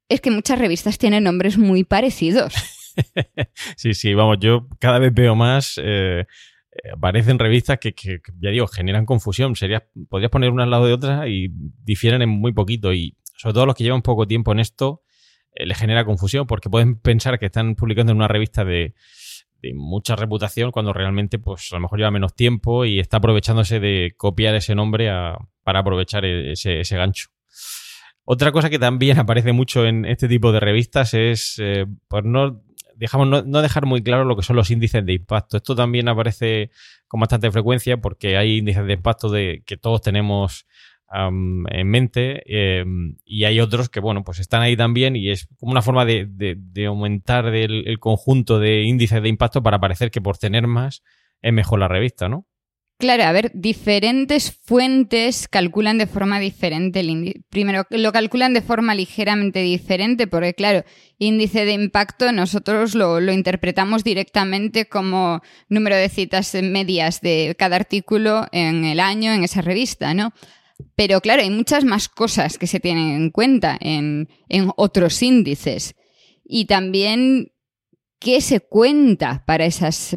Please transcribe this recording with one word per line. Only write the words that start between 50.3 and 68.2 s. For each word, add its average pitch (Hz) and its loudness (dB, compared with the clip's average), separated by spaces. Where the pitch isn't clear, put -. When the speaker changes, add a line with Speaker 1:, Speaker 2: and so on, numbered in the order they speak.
Speaker 2:
tener 110 0
más 123 -4
es 117 0
mejor 107 2
la 95 0
revista, 92 -2
¿no? 147 -8
Speaker 1:
Claro, 240 2
a 160 2
ver, 214 2
diferentes 226 0
fuentes 247 0
calculan 208 0
de 214 0
forma 202 -2
diferente 185 -2
el 165 -2
indi-, 170 -6
primero, 196 -2
lo 220 0
calculan 247 0
de 233 2
forma 226 0
ligeramente 202 -2
diferente, 190 0
porque, 175 -2
claro, 196 0
índice 214 0
de 208 0
impacto 208 0
nosotros 202 -2
lo, 175 2
lo 185 0
interpretamos 190 -2
directamente 214 -2
como 185 -2
número 208 2
de 190 2
citas 196 -4
medias 185 -2
de 160 0
cada 185 0
artículo 214 -2